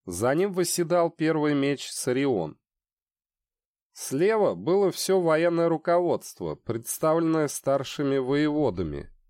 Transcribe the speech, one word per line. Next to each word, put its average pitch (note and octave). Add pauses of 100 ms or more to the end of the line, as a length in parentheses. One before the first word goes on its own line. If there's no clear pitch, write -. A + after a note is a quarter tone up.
За G2+
ним F#3+
восседал E3+
первый D#3
меч C#3
Сарион. B2+ (1400)
Слева F3
было F3
все F#3+
военное E3+
руководство, D#3
представленное D#3+
старшими C#3
воеводами C3 (180)